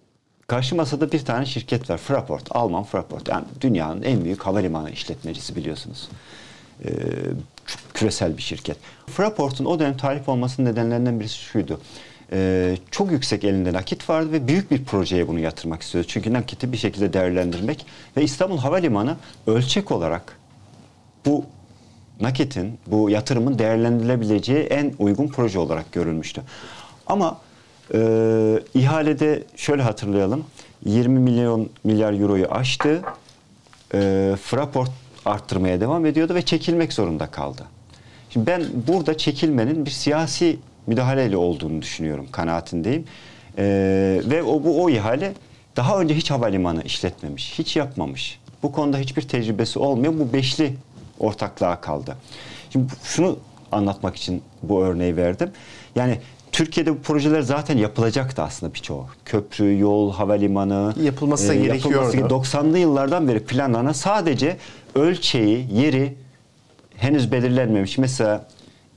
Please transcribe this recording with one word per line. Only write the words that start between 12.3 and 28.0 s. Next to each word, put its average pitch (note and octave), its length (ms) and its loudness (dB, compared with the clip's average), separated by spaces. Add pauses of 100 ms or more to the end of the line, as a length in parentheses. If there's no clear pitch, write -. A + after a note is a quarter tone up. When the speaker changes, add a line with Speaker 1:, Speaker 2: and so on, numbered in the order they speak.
Speaker 1:
E, F#2 460 2 (140)
çok G3 200 -2
yüksek C3 320 -2
elinde F#2+ 300 0
nakit - 360 -6
vardı D#4+ 220 0
ve C#3 160 -2
büyük F#3 240 0
bir C3 140 0
projeye F2+ 420 0
bunu E2 120 -2
yatırmak D#2+ 420 -6
istiyordu. - 300 -4
Çünkü A2 220 -2
nakiti B2+ 380 -4
bir A#2 60 -4
şekilde G2 360 -2
değerlendirmek F2+ 720 -2 (320)
ve C#3+ 60 4
İstanbul F#3 340 0
Havalimanı C#3+ 580 0 (320)
ölçek C3 440 2
olarak F2 460 -2 (880)
bu C#3+ 180 2 (800)
nakitin, A#2+ 680 -2
bu G#2 220 4
yatırımın A2+ 500 2
değerlendirilebileceği A2+ 1000 2
en C#3+ 400 0
uygun G#2 280 2
proje A2+ 320 0
olarak D#2+ 320 -2
görülmüştü. E2 500 -4 (680)
Ama, G3+ 300 0 (560)
e, A2 60 4 (720)